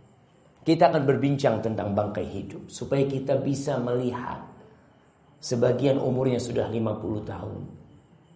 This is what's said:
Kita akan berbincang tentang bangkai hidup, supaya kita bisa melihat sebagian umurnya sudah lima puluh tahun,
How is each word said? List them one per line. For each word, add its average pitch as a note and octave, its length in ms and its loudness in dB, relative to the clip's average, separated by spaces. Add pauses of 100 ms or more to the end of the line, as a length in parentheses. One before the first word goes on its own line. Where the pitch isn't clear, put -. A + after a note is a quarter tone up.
(680)
Kita E3 240 6
akan C#3+ 160 2
berbincang B2+ 560 4
tentang G2+ 320 -2
bangkai G#2 320 -2
hidup, - 400 -10
supaya C#3 400 -2
kita C#3 320 -2
bisa C#3 400 -2
melihat B2 640 -2 (960)
sebagian B2+ 560 2
umurnya B2+ 480 0
sudah - 240 -2
lima A2 320 -2
puluh G#2+ 240 -4
tahun, G2 400 -10 (720)